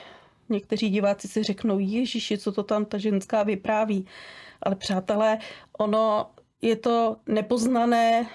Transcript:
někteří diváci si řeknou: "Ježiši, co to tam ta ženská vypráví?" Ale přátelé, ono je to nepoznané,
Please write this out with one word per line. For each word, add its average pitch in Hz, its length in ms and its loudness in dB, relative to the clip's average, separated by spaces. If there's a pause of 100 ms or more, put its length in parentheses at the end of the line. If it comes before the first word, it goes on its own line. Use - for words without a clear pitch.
(480)
někteří 214 420 -2
diváci 202 380 0
si 220 140 -2
řeknou: 196 360 0
"Ježiši, 214 600 -2
co 202 140 -4
to 208 100 -4
tam 208 220 0
ta 208 140 -6
ženská 208 440 0
vypráví?" 208 640 0 (560)
Ale 196 120 0
přátelé, 208 640 0 (400)
ono 214 520 2 (320)
je 226 140 2
to 226 400 0 (100)
nepoznané, 233 1080 2